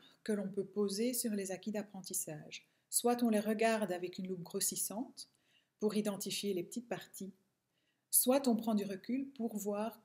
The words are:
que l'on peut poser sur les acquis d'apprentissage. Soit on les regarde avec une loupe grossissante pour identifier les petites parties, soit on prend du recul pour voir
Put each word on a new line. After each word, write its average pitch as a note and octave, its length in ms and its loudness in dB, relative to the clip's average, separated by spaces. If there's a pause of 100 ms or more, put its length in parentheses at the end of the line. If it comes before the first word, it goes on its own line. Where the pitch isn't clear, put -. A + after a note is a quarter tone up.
(240)
que A3+ 80 -2
l'on G3+ 160 0
peut F#3+ 180 -4
poser G#3 480 0
sur A#3+ 200 -2
les F#3+ 180 -2
acquis F#3 200 -6
d'apprentissage. F#3+ 960 -8 (220)
Soit A#3+ 320 4
on A#3+ 80 6
les G#3 100 6
regarde G#3+ 520 2
avec F3+ 260 -4
une F#3 100 -6
loupe F3+ 160 -6
grossissante - 840 -4 (500)
pour G#3 160 2
identifier G3+ 580 0
les F3 100 -2
petites - 240 -8
parties, F#3+ 460 -8 (800)
soit C4+ 360 6
on A3+ 80 6
prend A3 200 0
du G3 100 2
recul A#3 460 -4
pour A3 260 -4
voir G#3 480 -4